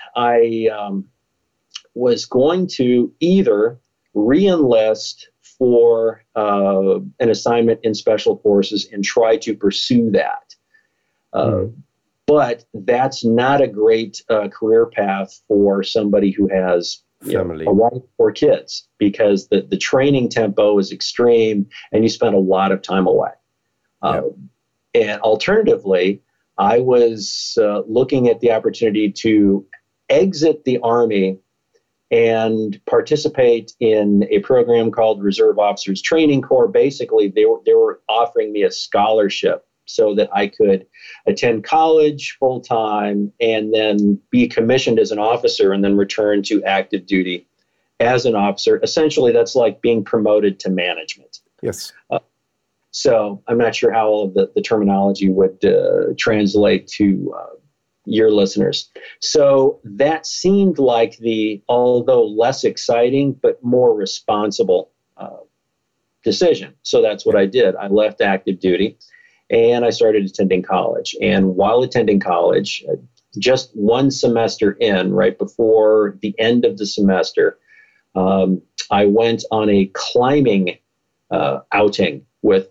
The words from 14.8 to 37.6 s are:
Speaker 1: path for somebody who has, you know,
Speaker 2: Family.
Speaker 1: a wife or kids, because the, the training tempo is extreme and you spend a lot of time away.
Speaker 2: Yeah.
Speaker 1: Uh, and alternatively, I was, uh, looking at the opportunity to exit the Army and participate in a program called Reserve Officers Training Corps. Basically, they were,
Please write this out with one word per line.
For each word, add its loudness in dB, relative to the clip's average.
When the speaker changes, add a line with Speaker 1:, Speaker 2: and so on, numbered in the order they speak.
Speaker 1:
path -4
for 2
somebody 0
who 0
has, -2
you -8
know, 0
Speaker 2:
Family. -6
Speaker 1:
a 0
wife 0
or 2
kids, -2
because 0
the, 0
the -6
training 0
tempo 0
is -2
extreme 0
and 2
you 2
spend 0
a 4
lot 2
of -4
time -2
away. 0
Speaker 2:
Yeah. -2
Speaker 1:
Uh, -2
and 0
alternatively, 0
I 2
was, 0
uh, 0
looking 0
at 0
the 0
opportunity -2
to 2
exit 0
the -2
Army 0
and 0
participate 0
in 2
a 4
program 2
called 0
Reserve 2
Officers -2
Training 2
Corps. 2
Basically, 0
they 0
were, 2